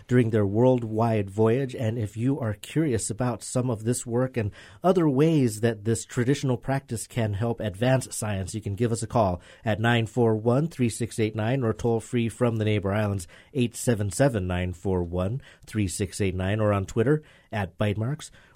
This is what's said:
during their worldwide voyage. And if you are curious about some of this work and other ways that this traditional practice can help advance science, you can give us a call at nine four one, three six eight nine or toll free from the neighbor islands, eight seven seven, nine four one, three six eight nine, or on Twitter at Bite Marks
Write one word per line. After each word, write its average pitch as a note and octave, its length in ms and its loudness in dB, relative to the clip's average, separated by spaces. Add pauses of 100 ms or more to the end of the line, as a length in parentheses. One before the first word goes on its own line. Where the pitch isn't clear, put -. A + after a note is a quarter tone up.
during B2 220 4
their G#2+ 160 4
worldwide A2+ 840 2
voyage. A2+ 460 2
And A2+ 220 -2
if G#2 180 -4
you B2+ 240 0
are A2 140 -2
curious C3 560 -2
about A#2+ 340 -4
some B2+ 260 -2
of G#2+ 140 -4
this A#2+ 220 -2
work B2 320 -2
and G#2 140 -2 (300)
other F3 280 4
ways C3 500 4
that A2 240 0
this A2+ 220 0
traditional B2 500 0
practice C3 520 -6
can A2 260 -2
help A#2 260 -2
advance A#2+ 520 0
science, G2 440 -6
you G#2+ 60 -8
can G2 140 -6
give A#2 180 0
us A#2 100 -4
a G#2+ 40 -4
call F#2+ 340 2 (240)
at G#2+ 160 0
nine A#2 240 2
four A2+ 320 2
one, A#2+ 300 2
three B2 220 0
six - 300 -6
eight A2 160 0
nine A#2 280 0
or A2+ 100 2
toll A#2 260 0
free A#2 300 -2
from A#2 280 0
the G#2+ 80 0
neighbor G2+ 280 0
islands, G2+ 340 -2 (260)
eight B2 220 -2
seven G#2 340 0
seven, A2+ 380 0
nine F2+ 240 -2
four F2+ 320 -2
one, F2+ 380 -4 (240)
three G#2 240 -2
six - 320 -6
eight F#2 140 0
nine, F#2+ 260 -2
or G#2 100 2
on G2 140 0
Twitter C3+ 360 0 (320)
at G2+ 240 -4
Bite G#3 200 0
Marks C3 340 -6 (240)